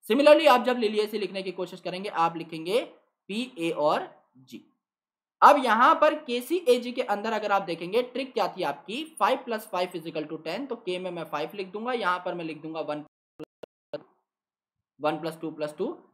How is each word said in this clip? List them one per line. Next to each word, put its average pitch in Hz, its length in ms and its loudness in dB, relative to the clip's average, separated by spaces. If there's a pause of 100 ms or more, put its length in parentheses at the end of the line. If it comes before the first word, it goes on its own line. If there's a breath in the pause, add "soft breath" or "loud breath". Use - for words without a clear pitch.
Similarly 294 420 8
आप 247 160 6
जब 247 140 0
Liliaceae 214 420 0
लिखने 190 220 -6
की 185 100 -8
कोशिश 180 280 -10
करेंगे 185 280 -8
आप 165 280 0
लिखेंगे 160 440 -2 (480)
पी, 240 300 -6
ए 165 120 0
और 165 380 0 (300)
जी। 131 260 -20 (800)
अब 294 160 12
यहाँ 254 380 6
पर 302 200 4
के, 247 240 -6
सी, 320 180 -4
ए, 247 180 4
जी 247 160 -6
के 247 120 -4
अंदर 208 280 -4
अगर 208 200 -2
आप 196 100 2
देखेंगे 175 420 -4
ट्रिक 262 280 -8
क्या 294 160 0
थी 190 140 -8
आपकी, 208 420 -6 (140)
फ़ाइव 226 260 2
प्लस 220 220 -6
फ़ाइव 185 280 -4
इज 165 120 -10
इक्वल 156 180 -6
टू 160 140 -10
टेन, 170 280 -6
तो 240 100 -8
के 180 220 -6
में 185 120 -8
मैं 170 140 -8
फ़ाइव 156 300 -6
लिख 190 140 -8
दूंगा, 226 240 -6
यहाँ 180 320 -2
पर 175 100 -4
मैं 175 100 -8
लिख 156 180 -10
दूंगा 160 180 -8
वन, 147 240 -6 (2000)
वन 151 200 -2
प्लस 165 200 -8
टू 160 100 -8
प्लस 151 260 -6
टू 254 200 -4 (180)